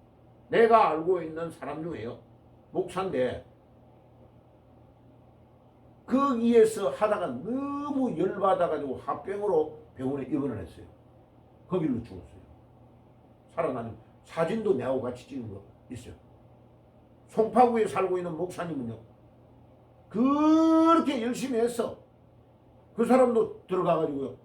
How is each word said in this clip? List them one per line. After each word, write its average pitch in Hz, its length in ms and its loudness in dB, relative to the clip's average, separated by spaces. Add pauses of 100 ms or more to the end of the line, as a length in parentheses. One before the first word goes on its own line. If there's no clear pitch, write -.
(480)
내가 220 400 6
알고 165 320 0
있는 160 300 -8
사람 156 320 -10
중에요, 131 340 -10 (540)
목사인데, 175 760 -4 (2500)
거기에서 233 800 4
하다가 202 380 0
너무 262 920 -6
열받아가지고 170 880 -2
합병으로 185 760 -4 (160)
병원에 131 300 -6
입원을 135 320 -4
했어요. 90 280 -16 (840)
거길로 156 340 -2
죽었어요. - 400 -18 (1120)
살아나는 123 440 -6 (280)
사진도 190 500 -2
내하고 127 280 -2
같이 123 260 -10
찍은 127 200 -12
거 98 140 -14 (280)
있어요. - 240 -16 (1160)
송파구에 226 600 4
살고 185 300 -2
있는 175 180 -6
목사님은요, 156 640 -8 (1120)
그렇게 302 1120 4
열심히 240 380 -4
해서 233 380 -2 (960)
그 226 120 0
사람도 240 640 2
들어가가지고요, 160 760 -2